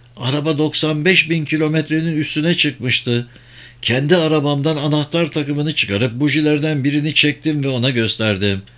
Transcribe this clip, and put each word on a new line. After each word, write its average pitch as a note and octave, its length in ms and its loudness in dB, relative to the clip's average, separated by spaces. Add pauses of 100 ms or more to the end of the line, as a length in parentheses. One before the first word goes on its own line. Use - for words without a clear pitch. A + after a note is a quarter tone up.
(160)
"Araba C#3+ 420 -2
doksan D#3 460 -2
beş E3 260 2
bin E3 140 0
kilometrenin D#3 720 0
üstüne D#3 380 0
çıkmıştı. A#2+ 720 -2 (560)
Kendi C#3+ 340 2
arabamdan D3+ 600 2
anahtar D3+ 500 0
takımını D3 480 -2
çıkarıp G#2+ 380 0
bujilerden D3 720 0
birini C#3+ 300 0
çektim D3+ 500 0
ve C#3 40 -2
ona B2+ 220 0
gösterdim. G#2 720 0 (160)